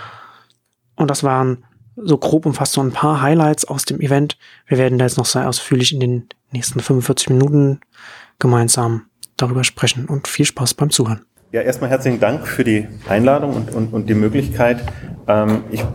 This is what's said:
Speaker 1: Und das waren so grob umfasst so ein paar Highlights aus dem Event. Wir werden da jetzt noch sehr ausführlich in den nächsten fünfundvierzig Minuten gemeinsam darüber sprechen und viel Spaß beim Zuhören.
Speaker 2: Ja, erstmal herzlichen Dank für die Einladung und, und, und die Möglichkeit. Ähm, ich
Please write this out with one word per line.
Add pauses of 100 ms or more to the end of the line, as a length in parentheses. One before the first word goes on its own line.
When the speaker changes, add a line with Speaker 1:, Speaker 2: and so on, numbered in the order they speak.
(960)
Speaker 1:
Und
das
waren (320)
so
grob
umfasst
so
ein
paar
Highlights
aus
dem
Event. (300)
Wir
werden
da
jetzt
noch
sehr
ausführlich
in
den (220)
nächsten
fünfundvierzig
Minuten (560)
gemeinsam (300)
darüber
sprechen
und
viel
Spaß
beim
Zuhören. (260)
Speaker 2:
Ja,
erstmal
herzlichen
Dank
für
die (200)
Einladung
und,
und,
und
die
Möglichkeit. (440)
Ähm,
ich (120)